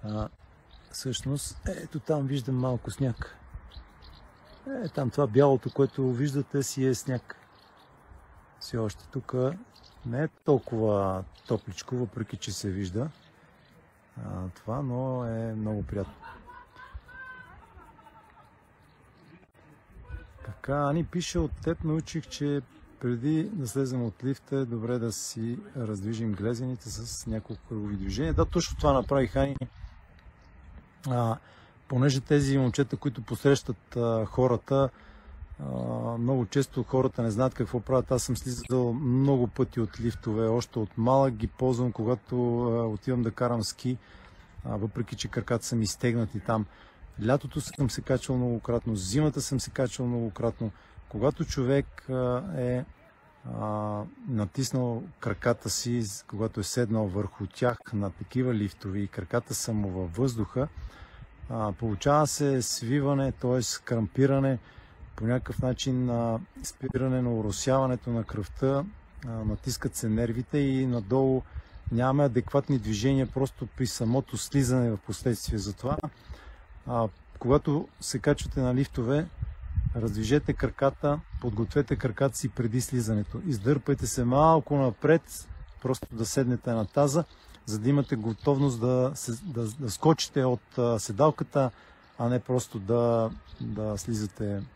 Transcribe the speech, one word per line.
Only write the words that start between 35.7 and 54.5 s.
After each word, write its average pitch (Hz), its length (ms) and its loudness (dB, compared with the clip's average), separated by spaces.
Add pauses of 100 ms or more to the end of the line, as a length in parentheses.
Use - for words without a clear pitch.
много 123 280 2
често 131 380 0
хората 131 400 0
не 117 80 0
знаят 123 220 2
какво 123 260 -2
правят. 127 320 2
Аз 127 120 2
съм 120 140 -2
слизал 123 560 -2
много 131 540 4
пъти 123 320 -2
от 110 200 -2
лифтове, 113 480 0
още 117 320 0
от 107 180 -4
малък 131 360 4
ги 110 140 -2
ползвам, 123 440 2
когато, 117 440 -2
а, 120 520 2
отивам 123 360 -2
да 110 80 0
карам 120 320 0
ски, 127 340 -4 (680)
а, 110 120 -4
въпреки 104 380 -4
че - 120 -8
краката 110 380 -2
са 120 100 -4
ми 113 120 2
стегнати 117 520 -2
там. 110 260 -2 (600)
Лятото 139 360 0
съм - 280 -2
се - 120 -6
качвал 131 360 0
многократно, 120 580 0
зимата 127 460 0
съм 131 180 -2
се - 120 -8
качвал 127 360 -2
многократно. 117 640 -2 (380)
Когато 143 360 0
човек, 135 640 0
а, 127 340 0 (140)
е, 123 280 -2 (720)
а, 107 440 -2 (240)
натиснал 123 760 -2 (160)